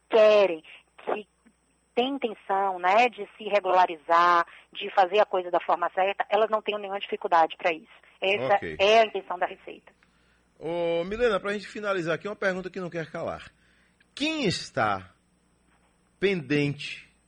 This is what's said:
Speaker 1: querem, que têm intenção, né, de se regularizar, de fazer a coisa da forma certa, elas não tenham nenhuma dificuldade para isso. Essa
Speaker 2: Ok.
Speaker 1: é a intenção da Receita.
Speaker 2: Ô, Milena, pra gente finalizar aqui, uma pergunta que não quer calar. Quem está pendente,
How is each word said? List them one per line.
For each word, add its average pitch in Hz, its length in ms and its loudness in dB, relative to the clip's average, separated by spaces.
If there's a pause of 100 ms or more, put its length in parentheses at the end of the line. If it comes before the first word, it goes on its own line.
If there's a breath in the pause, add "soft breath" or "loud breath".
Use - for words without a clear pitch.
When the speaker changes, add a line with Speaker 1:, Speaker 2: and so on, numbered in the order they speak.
Speaker 1:
querem, 208 540 6 (420 loud breath)
que - 220 -6 (680)
têm 262 200 -2
intenção, 196 640 -4
né, 202 300 4
de 202 280 -14
se 220 80 -14
regularizar, 180 1040 2 (260 loud breath)
de 196 220 -10
fazer 190 260 4
a 202 60 4
coisa 180 240 -4
da 170 100 2
forma 170 340 -2
certa, 190 360 -2
elas 214 180 2
não 214 140 -2
tenham 208 160 -6
nenhuma 202 220 -10
dificuldade 175 560 0
para 180 160 -2
isso. - 180 -12 (300 soft breath)
Essa 196 340 0
Speaker 2:
Ok. 165 240 -2
Speaker 1:
é 214 220 6
a 220 60 4
intenção 190 320 -8
da 180 80 -2
Receita. - 460 -14 (640)
Speaker 2:
Ô, 170 460 -2
Milena, 214 360 0
pra 202 120 -4
gente 202 140 -8
finalizar 190 480 -4
aqui, 151 140 -8
uma 208 80 -10
pergunta 185 340 -4
que 202 80 -14
não 180 100 -8
quer 160 220 -10
calar. 107 400 -10 (640)
Quem 302 300 -4
está 107 640 -4 (1120)
pendente, 147 880 -2 (180)